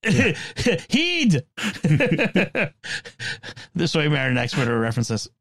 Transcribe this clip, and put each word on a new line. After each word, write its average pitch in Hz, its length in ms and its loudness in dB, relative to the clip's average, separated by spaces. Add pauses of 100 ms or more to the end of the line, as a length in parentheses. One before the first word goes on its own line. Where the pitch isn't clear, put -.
<laughs> - 840 0
Heed. 302 540 2 (140)
<laughs> - 1160 0 (1000)
This - 200 0
way, 151 140 2
Marin 131 300 2
expert 120 300 0 (100)
references. 113 500 -2 (120)